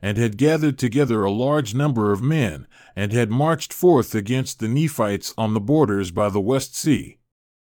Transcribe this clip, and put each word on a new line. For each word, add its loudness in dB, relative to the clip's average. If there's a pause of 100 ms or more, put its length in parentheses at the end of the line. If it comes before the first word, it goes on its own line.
and -2
had 0
gathered 2
together 0
a 2
large 0
number 0
of 0
men, 0 (300)
and -2
had 0
marched 0
forth 4
against -4
the -4
Nephites -2
on 0
the 0
borders 2
by 0
the -2
west -2
sea. -2 (580)